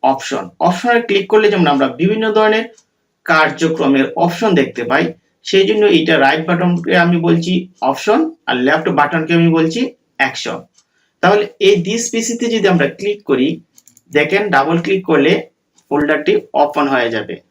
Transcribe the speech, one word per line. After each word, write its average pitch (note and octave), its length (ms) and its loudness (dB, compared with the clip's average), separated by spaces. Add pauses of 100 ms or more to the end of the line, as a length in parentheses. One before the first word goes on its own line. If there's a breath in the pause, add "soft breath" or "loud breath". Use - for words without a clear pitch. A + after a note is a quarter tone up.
(120)
অপশন। B2+ 320 -6 (240)
অপশনে A#3+ 400 0
ক্লিক G3 240 0
করলে G#3+ 220 4
যেমন F3 200 2
আমরা C3+ 140 0 (120)
বিভিন্ন G#3+ 260 0 (120)
ধরনের G#3+ 280 2 (640)
কার্যক্রমের D3 760 0 (180)
অপশন F#3+ 260 -2 (100)
দেখতে B2+ 300 -2
পাই, - 160 0 (440)
সেই G3 200 2
জন্য G#3 140 2 (140)
এটা D#3+ 180 2 (100)
রাইট D#3 240 2
বাটনকে F3 440 0 (120)
আমি F3 120 2 (100)
বলছি E3+ 260 0 (360)
অপশন - 300 0 (300)
আর A#2+ 60 -2 (100)
লেফট D3+ 220 0 (120)
বাটনকে D#3+ 400 -2
আমি E3+ 180 4
বলছি E3 240 0 (380)
অ্যাকশন। - 400 -6 (600)
তাহলে G#3 220 2 (240)
এই G#3 80 6 (100)
this A3+ 260 -4
পিসিতে A#3 340 -4 (100)
যদি G3 180 0
আমরা D#3+ 140 2 (120)
ক্লিক G#3 200 -4 (100)
করি, C3 180 2 (680)
দেখেন D#3 260 0 (120)
ডাবল D3+ 300 2
ক্লিক F#3+ 160 -2 (100)
করলে D3 220 4 (540)
ফোল্ডারটি D3+ 460 -2 (300)
ওপেন D3 300 -2
হয়ে A#2+ 220 0
যাবে। G2+ 200 -8 (160)